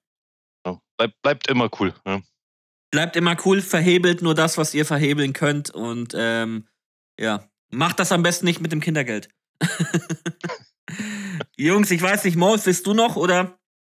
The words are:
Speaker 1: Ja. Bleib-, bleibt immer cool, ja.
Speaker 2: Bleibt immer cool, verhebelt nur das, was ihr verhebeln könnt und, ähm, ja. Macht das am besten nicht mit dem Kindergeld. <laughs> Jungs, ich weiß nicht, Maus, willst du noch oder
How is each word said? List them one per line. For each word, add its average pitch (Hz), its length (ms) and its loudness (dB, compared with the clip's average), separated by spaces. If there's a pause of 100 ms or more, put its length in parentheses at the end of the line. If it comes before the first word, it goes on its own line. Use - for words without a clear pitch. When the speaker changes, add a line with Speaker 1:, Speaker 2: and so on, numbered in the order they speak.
(640)
Speaker 1:
Ja. 90 140 -8 (180)
Bleib-, 113 240 -2
bleibt 143 260 0
immer 123 220 2 (100)
cool, 92 140 0 (120)
ja. 98 160 -4 (680)
Speaker 2:
Bleibt 170 240 -2
immer 170 200 2 (100)
cool, 190 160 4
verhebelt 175 600 2
nur 165 140 2
das, 160 220 2
was 151 160 0
ihr 147 120 0
verhebeln 147 480 0
könnt 147 360 -2
und, 117 460 -8
ähm, 113 520 -2 (500)
ja. 107 300 -4 (220)
Macht 160 300 0
das 180 120 0
am 170 120 2
besten 175 220 0
nicht 170 140 0
mit 165 120 -6
dem 156 100 -2
Kindergeld. 131 480 -4 (320)
<laughs> 160 80 0 (1900)
Jungs, 185 340 2
ich 170 100 2
weiß 202 220 0
nicht, 180 120 2
Maus, 208 300 4
willst 180 200 2
du 202 80 2
noch 226 220 4
oder 180 420 0 (260)